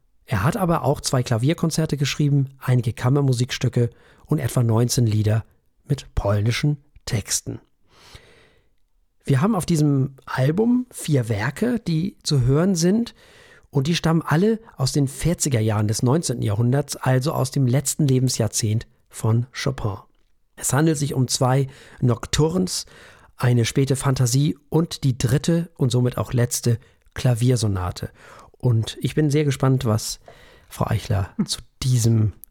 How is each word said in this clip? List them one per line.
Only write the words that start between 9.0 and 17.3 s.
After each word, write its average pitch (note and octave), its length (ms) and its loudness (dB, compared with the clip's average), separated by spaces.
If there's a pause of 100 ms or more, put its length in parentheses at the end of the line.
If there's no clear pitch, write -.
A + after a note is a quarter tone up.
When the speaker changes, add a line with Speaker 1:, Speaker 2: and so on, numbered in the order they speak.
Speaker 1:
Wir C3+ 180 2
haben A3 120 2
auf E3+ 120 -2
diesem D3 580 2
Album A3 640 0
vier C3 380 -2
Werke, D3+ 500 -2
die E3+ 440 -4
zu C#3+ 180 0
hören D3+ 340 2
sind. F#3+ 400 0 (560)
Und C3+ 180 0
die E3+ 80 0
stammen D#3+ 260 0
alle G#3+ 380 0 (160)
aus C3 160 -2
den C#3+ 160 0
vierziger D3 520 -2
Jahren G#2+ 280 2
des A2 160 -2
neunzehnten B2+ 400 0
Jahrhunderts, A#2+ 520 0
also C3 360 0